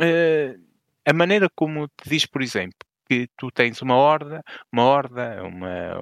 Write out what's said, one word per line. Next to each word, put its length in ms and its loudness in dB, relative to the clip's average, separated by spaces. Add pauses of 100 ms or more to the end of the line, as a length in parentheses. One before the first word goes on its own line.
eh, 560 2 (500)
a 60 6
maneira 420 4
como 340 -2
te 220 -20
diz, 160 0
por 160 -6
exemplo, 340 -4 (320)
que 280 0
tu 140 -10
tens 320 -2
uma 140 2
horda, 460 2 (300)
uma 120 2
horda, 600 0
uma, 580 -8